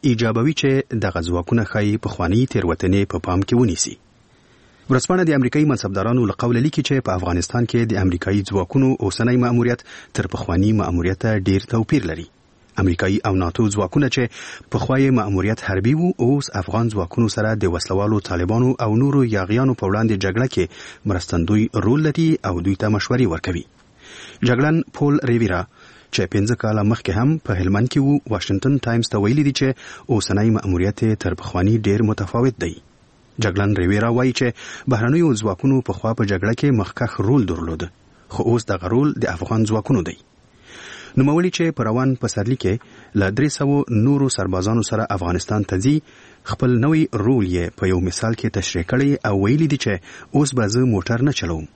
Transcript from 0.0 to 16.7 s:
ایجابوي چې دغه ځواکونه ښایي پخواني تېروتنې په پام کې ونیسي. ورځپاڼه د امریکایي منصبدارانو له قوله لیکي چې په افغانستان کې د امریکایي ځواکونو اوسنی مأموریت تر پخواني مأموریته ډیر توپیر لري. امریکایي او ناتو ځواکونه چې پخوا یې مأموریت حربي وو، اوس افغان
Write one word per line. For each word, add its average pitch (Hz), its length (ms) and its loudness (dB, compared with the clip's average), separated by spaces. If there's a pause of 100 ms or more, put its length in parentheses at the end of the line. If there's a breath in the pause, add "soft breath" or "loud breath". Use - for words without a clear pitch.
ایجابوي 117 500 2
چې 135 440 0
دغه 90 220 -2
ځواکونه 90 460 0
ښایي 104 340 0
پخواني 98 340 0 (120)
تېروتنې 95 600 0
په 101 140 -4
پام 98 220 0
کې 123 120 0
ونیسي. 95 320 0 (960 soft breath)
ورځپاڼه 180 380 2
د 147 100 2
امریکایي 151 340 2
منصبدارانو 110 580 0
له - 140 -4
قوله 120 200 2
لیکي 156 240 -2
چې 135 200 0
په 92 100 0
افغانستان 87 520 -2
کې 117 220 2
د 95 120 0
امریکایي 92 440 0
ځواکونو 98 400 2 (200)
اوسنی 120 360 0
مأموریت 120 400 0 (340 loud breath)
تر 92 140 -2
پخواني 101 380 0 (100)
مأموریته 92 720 -2
ډیر 95 240 0
توپیر 110 360 0
لري. 80 160 -10 (560)
امریکایي 95 380 2 (100)
او - 20 0 (100)
ناتو 87 240 0 (100)
ځواکونه 127 400 0
چې - 500 -6 (100)
پخوا 131 220 0
یې 135 220 4
مأموریت 101 480 -2
حربي 101 320 0
وو، 180 80 2 (180)
اوس 139 240 0 (120)
افغان 113 340 -2